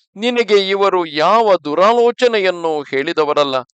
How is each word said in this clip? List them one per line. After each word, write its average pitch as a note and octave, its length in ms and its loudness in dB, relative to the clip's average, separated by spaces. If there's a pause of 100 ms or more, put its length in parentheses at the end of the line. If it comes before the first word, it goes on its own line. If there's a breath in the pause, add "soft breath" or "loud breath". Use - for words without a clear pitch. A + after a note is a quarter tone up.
(160)
ನಿನಗೆ G#3 520 0
ಇವರು F#3+ 380 0
ಯಾವ F#3 500 2
ದುರಾಲೋಚನೆಯನ್ನು F#3 1300 0
ಹೇಳಿದವರಲ್ಲ. C#3+ 720 -2 (140)